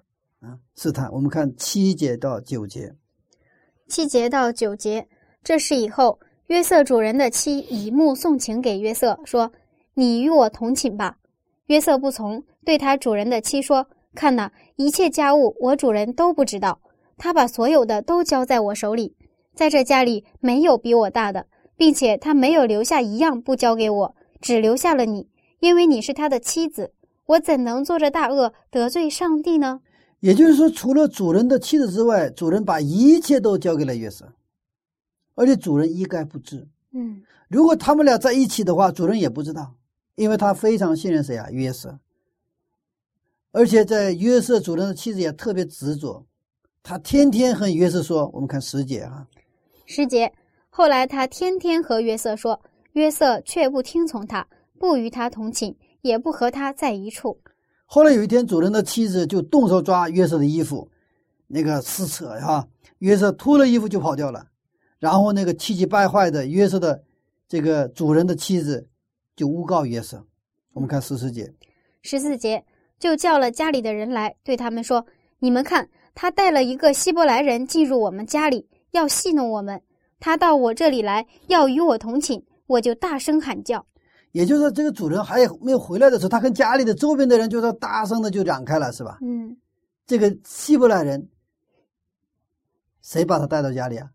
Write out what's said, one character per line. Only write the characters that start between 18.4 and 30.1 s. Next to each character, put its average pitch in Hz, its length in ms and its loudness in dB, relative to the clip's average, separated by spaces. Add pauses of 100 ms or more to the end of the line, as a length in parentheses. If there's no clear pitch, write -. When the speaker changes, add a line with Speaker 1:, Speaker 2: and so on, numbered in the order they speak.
Speaker 2:
在 247 160 0
我 208 160 -2
手 208 180 -4
里， 226 220 -6 (400)
在 311 140 2
这 285 160 2
家 262 180 2
里 233 220 -2 (160)
没 254 220 2
有 302 140 4
比 233 160 0
我 220 160 4
大 214 220 -2
的， 196 160 -8 (300)
并 311 160 6
且 226 240 2
他 302 160 -2
没 269 180 4
有 311 140 4
留 214 180 0
下 302 160 0
一 220 200 -4
样 277 220 0
不 262 140 -2
交 240 180 2
给 220 160 0
我， 202 260 -2 (260)
只 233 180 0
留 220 160 2
下 330 180 0
了 254 120 2
你， 208 240 -6 (320)
因 349 160 6
为 349 100 6
你 254 140 2
是 277 120 -6
他 294 140 -4
的 277 140 0
妻 330 260 -4
子， 220 260 -10 (320)
我 320 140 4
怎 302 240 0
能 240 220 -4
做 339 120 -2
这 294 140 2
大 302 160 -2
恶 254 260 0 (160)
得 240 200 -2
罪 320 200 -2
上 311 320 -2
帝 330 160 0
呢？” 262 220 -2 (400)